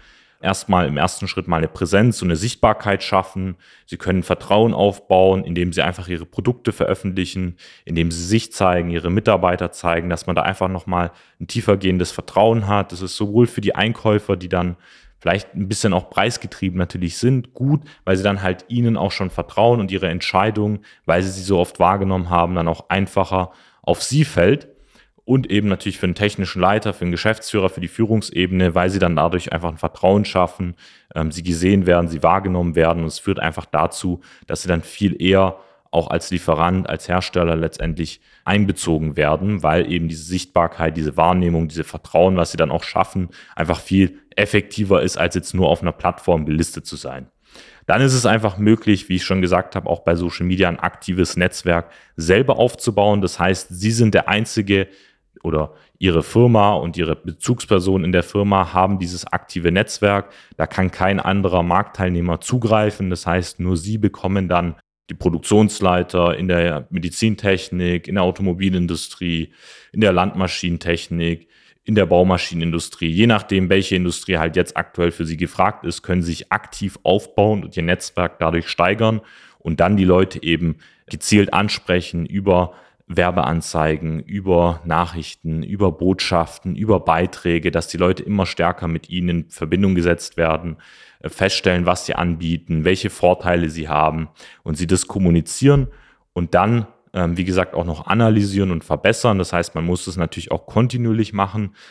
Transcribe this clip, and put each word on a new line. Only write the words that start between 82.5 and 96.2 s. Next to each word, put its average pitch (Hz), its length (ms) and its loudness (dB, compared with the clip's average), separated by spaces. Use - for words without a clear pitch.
Werbeanzeigen, 80 1080 -2
über 87 640 0
Nachrichten, 82 800 -4
über 98 280 0
Botschaften, 90 840 -2
über 107 240 2
Beiträge, 85 720 0
dass 82 160 -2
die - 100 -10
Leute 90 240 2
immer 98 240 -2
stärker 87 420 -2
mit 82 220 -6
Ihnen 87 200 -2
in 85 200 -2
Verbindung 95 460 0
gesetzt 85 420 0
werden, 80 400 -2
äh, - 80 -10
feststellen, 90 580 0
was 90 180 0
Sie - 80 -6
anbieten, 82 720 -2
welche 92 240 0
Vorteile 90 600 0
Sie 78 180 -8
haben 78 400 0
und 80 160 -6
Sie 90 80 -4
das 90 220 0
kommunizieren 95 800 2